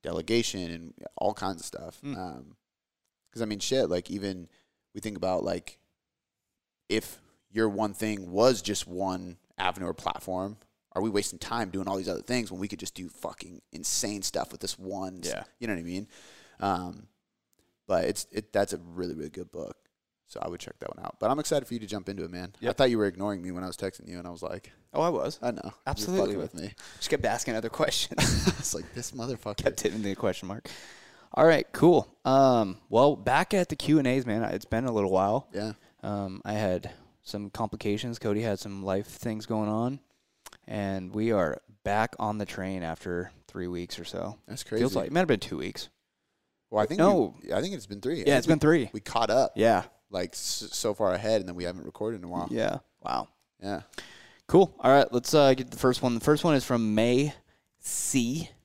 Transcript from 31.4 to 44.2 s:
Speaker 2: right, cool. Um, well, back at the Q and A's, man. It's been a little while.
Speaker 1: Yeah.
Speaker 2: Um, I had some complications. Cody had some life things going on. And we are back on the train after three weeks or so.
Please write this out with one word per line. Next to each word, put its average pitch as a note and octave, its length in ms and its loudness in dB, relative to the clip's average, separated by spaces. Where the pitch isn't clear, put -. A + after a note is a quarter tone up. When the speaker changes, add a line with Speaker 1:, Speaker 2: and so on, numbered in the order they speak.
Speaker 2:
right, D#3+ 280 6
cool. D#3+ 420 6
Um, C3 520 6
well, C3+ 260 6
back B2 400 2
at F3+ 140 2
the - 60 -4
Q D3 240 4
and C3+ 80 2
A's, B2+ 200 2
man. A2+ 160 0
It's G2+ 220 -4
been A#2 200 -2
a B2+ 60 -2
little G2+ 200 2
while. G2 420 2
Speaker 1:
Yeah. G#2 200 -6
Speaker 2:
Um, G2 420 -6
I G#2 80 -4
had G#2+ 380 -2
some G#2 280 -10
complications. A2 680 -4
Cody G#2+ 220 0
had G#2+ 180 -2
some G2 240 -10
life F#2+ 240 -2
things A2 400 -8
going G#2+ 220 -2
on. A#2+ 300 -2
And G2 460 -6
we A2 180 0
are F2+ 300 2
back G#2+ 360 0
on G#2+ 200 -2
the G2+ 60 -4
train F#2+ 380 -6
after F2 480 -6
three F2+ 200 -8
weeks F2 320 -8
or E2+ 60 -14
so. F2+ 320 -8